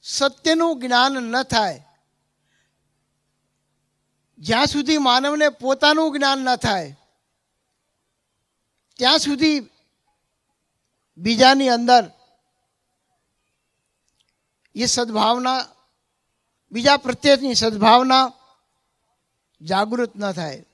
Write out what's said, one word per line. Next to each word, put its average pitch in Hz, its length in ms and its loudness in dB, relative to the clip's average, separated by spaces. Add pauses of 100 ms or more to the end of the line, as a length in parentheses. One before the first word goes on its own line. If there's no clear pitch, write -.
સત્યનું 311 760 -2
જ્ઞાન 247 320 0
ન 254 320 -6
થાય, 208 420 -4 (2500)
જ્યાં 226 280 0
સુધી 285 320 -2
માનવને 285 520 0
પોતાનું 294 680 0
જ્ઞાન 277 240 -2
ન 254 160 -2
થાય, 180 400 -6 (2000)
ત્યાં 262 200 0
સુધી 285 520 -2 (1500)
બીજાની 254 520 4
અંદર 240 420 4 (2750)
એ 233 100 -4
સદભાવના, 240 800 -2 (1040)
બીજા 262 260 2
પ્રત્યેની 262 580 0
સદભાવના 240 760 2 (1300)
જાગૃત 214 540 -4
ન 202 160 -6
થાય. 156 420 -10